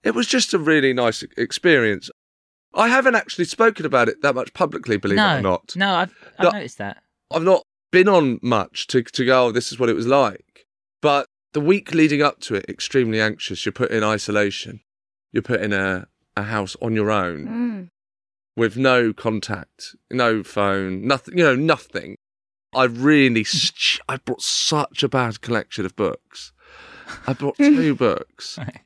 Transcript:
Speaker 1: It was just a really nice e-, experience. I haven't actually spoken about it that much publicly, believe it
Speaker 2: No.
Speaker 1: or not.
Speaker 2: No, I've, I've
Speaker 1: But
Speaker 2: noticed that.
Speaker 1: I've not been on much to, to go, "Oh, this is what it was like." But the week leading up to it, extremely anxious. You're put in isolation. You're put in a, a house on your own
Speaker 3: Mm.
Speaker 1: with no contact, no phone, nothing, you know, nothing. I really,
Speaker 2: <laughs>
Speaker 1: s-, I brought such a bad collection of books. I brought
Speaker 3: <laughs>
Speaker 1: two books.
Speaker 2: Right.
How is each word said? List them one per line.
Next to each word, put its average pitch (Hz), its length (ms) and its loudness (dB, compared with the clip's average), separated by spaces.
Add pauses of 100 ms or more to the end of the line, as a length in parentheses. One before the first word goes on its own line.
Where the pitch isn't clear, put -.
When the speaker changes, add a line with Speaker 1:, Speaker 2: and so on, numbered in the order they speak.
Speaker 1:
It 220 100 0
was 233 140 -2
just - 260 0
a 185 60 0
really 147 320 4
nice 120 320 0
e-, - 120 -18
experience. 117 720 2 (640)
I 220 140 2
haven't 247 300 4
actually 175 300 -2
spoken 226 380 0
about 123 240 2
it - 140 -4
that 135 140 0
much 127 180 -8
publicly, 117 420 -2
believe 98 220 0
it 214 40 4
Speaker 2:
No. 170 160 2
Speaker 1:
or 113 40 -4
not. 92 320 -2
Speaker 2:
No, 196 220 0
I've, - 180 -2 (240)
I've 185 60 0
Speaker 1:
But 175 80 4
Speaker 2:
noticed - 260 -12
that. 101 240 -10 (300)
Speaker 1:
I've 160 100 -2
not 185 220 4 (260)
been 185 180 6
on 151 340 4
much 113 460 -2
to, 127 140 0
to 123 220 -6
go, 127 220 4
"Oh, 117 40 0
this 117 220 -4
is 113 80 -12
what 120 80 2
it 98 80 2
was 113 100 -4
like." 123 600 -2 (360)
But 143 240 2 (260)
the 151 80 -2
week 190 320 2
leading 151 300 2
up 143 200 0
to 110 120 -6
it, 98 140 -6
extremely 110 520 -2
anxious. 101 460 -4
You're 101 60 -4
put - 180 -2
in 107 140 0
isolation. 104 760 -2 (500)
You're 120 100 -2
put 120 200 -2
in 104 100 -2
a, 95 340 -2 (300)
a 101 80 -4
house 104 360 -6
on 113 140 -2
your 107 160 0
own 90 380 -2
Speaker 3:
Mm. 220 400 -6 (680)
Speaker 1:
with 113 200 0
no 123 360 2
contact, - 840 -8 (160)
no 117 320 0
phone, 98 640 -2
nothing, 139 320 -2
you 170 60 4
know, 131 120 4
nothing. - 600 -4 (580)
I 127 100 4
really, 127 560 4
Speaker 2:
<laughs> - 120 -4
Speaker 1:
s-, - 460 -2 (100)
I 131 100 -6
brought - 240 -8
such - 600 -2
a 135 60 0
bad 120 320 -2
collection 107 460 -4
of - 100 -10
books. - 560 -6 (720)
I 135 60 -2
brought 143 240 -4
Speaker 3:
<laughs> - 20 -14
Speaker 1:
two 269 360 4
books. - 640 -2
Speaker 2:
Right. 117 280 -12